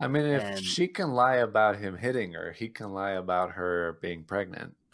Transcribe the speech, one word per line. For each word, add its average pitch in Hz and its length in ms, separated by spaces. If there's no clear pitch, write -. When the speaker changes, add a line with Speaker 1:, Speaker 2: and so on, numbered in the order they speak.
Speaker 1:
I 131 60
mean, 147 180
if 143 180
Speaker 2:
And 98 160
Speaker 1:
she 180 280
can 175 240
lie 123 260
about 107 400
him 98 200
hitting 113 360
her, 82 200
he 110 160
can 107 220
lie 98 200
about 90 400
her 87 500
being 87 220
pregnant. 95 520